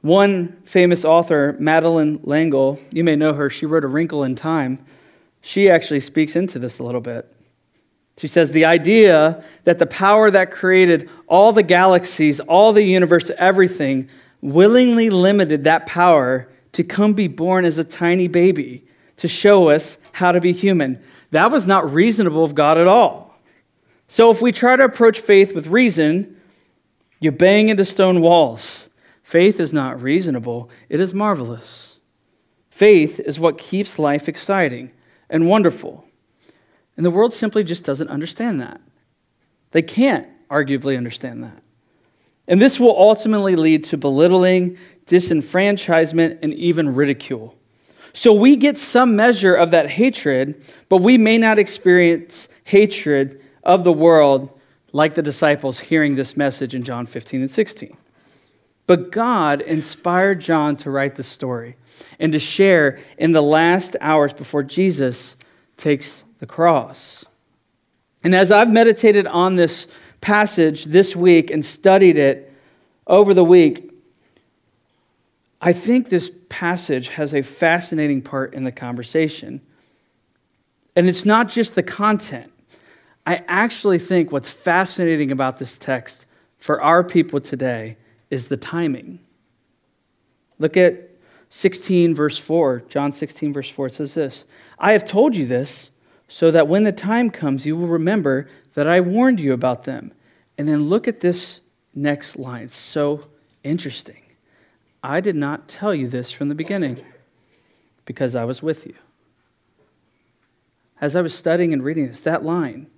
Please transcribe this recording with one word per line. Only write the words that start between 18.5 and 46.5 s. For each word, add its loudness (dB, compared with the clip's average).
to -6
show 4
us 0
how 0
to 2
be 0
human. -2
That 2
was 0
not 0
reasonable 0
of -2
God 4
at 4
all." 2
So 6
if 0
we 2
try 2
to 4
approach 2
faith 4
with -8
reason, 0
you 0
bang 2
into 0
stone 0
walls. 0
Faith 0
is -4
not -6
reasonable. -4
It -4
is -4
marvelous. -8
Faith 4
is -10
what -2
keeps -8
life -2
exciting -6
and 0
wonderful. 0
And -4
the 2
world 0
simply -4
just -8
doesn't -6
understand -8
that. -14
They 0
can't -2
arguably -4
understand -12
that. -20
And 4
this 4
will 6
ultimately 2
lead 2
to -6
belittling, 2
disenfranchisement, 0
and -4